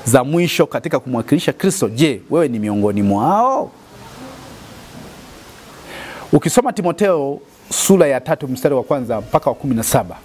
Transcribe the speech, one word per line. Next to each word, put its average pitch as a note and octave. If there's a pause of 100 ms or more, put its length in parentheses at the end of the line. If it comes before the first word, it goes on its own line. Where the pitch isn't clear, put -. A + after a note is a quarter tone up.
za B2
mwisho E3
katika C3
kumwakilisha C3
Kristo. F#3
Je, A#2
wewe D#3
ni A#2+
miongoni G#2
mwao? F3 (2500)
Ukisoma A#3+
Timotheo F3 (320)
sura F3+
ya C3
tatu D3+
mstari C3+
wa B2
kwanza A#2+
mpaka -
wa A#2
kumi C3
na A2+
saba G2+